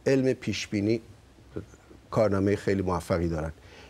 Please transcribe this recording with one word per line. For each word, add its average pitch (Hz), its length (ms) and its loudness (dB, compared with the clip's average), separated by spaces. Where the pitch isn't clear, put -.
علم 131 260 2
پیشبینی 110 680 -2
کارنامهٔ 101 440 2
خیلی 98 260 0
موفقی 87 460 0
دارن. 80 240 -4